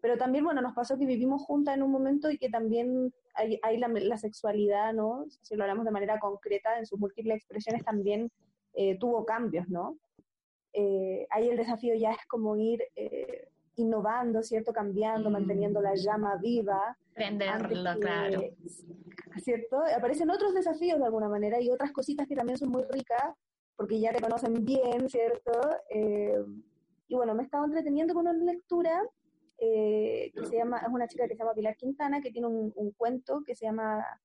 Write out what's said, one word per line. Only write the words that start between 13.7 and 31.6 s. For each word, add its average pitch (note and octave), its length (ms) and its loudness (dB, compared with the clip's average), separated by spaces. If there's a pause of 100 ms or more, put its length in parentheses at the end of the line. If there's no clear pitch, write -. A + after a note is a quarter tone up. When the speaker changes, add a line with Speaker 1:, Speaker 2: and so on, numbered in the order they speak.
Speaker 1:
innovando, A3+ 680 0
¿cierto? A3 300 -2
Cambiando, G#3+ 580 0
Speaker 2:
Mm. - 40 2
Speaker 1:
manteniendo G3+ 460 2
la G3 140 4
llama G3+ 420 0
viva. G#3 600 0 (180)
Speaker 2:
Prenderlo, G3+ 400 -2
Speaker 1:
Antes A3 240 -2 (160)
que, G#3+ 60 -2
Speaker 2:
claro. G3+ 420 0 (960)
Speaker 1:
¿cierto? A#3+ 460 -2 (140)
Aparecen C#4+ 340 2
otros G4+ 240 2
desafíos E4+ 440 2
de C#4 80 4
alguna A3 220 2
manera G#3 320 2
y B3 100 2
otras C4 220 0
cositas C#4 340 -2
que C#4+ 80 -4
también B3+ 240 -2
son C#4 120 -2
muy B3+ 200 2
ricas, C4 440 -2 (420)
porque G#3+ 240 -2
ya A3+ 120 2
te A#3 80 2
conocen A3+ 440 0
bien, B3+ 440 2
¿cierto? A#3 440 0 (380)
Eh, G#3 520 2 (680)
y - 60 -4
bueno, A#3 200 2
me A3+ 80 0
he - 20 -2
estado C#4+ 200 -2
entreteniendo D#4 500 0
con E4+ 120 2
una E4+ 260 2
lectura, F4 500 0 (560)
eh, G#3+ 760 2
que - 120 -6
se A#3 100 -2
llama, A#3 220 0
es - 100 -4
una B3 200 0
chica A#3+ 200 -2
que A3+ 60 -4
se A3 60 -16
llama A3+ 140 0
Pilar G#3+ 220 -2